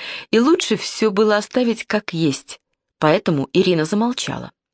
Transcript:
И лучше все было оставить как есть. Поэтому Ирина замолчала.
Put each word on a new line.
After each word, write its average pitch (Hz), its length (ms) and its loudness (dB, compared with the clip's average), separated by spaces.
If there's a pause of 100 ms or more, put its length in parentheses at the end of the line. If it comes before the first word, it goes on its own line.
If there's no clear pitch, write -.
(320)
И 220 80 6
лучше 269 360 2
все - 360 -2
было 208 240 2
оставить 226 500 -2
как - 260 -4
есть. 160 480 -2 (380)
Поэтому 156 540 2
Ирина 175 320 2
замолчала. 208 640 -4 (240)